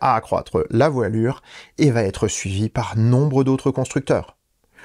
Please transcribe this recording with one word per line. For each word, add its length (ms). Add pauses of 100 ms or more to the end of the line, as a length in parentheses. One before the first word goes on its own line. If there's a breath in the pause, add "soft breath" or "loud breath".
à 140
accroître 560
la 180
voilure 540 (360 loud breath)
et 120
va 140
être 240
suivie 400
par 280
nombre 460
d'autres 300
constructeurs. 640 (480 loud breath)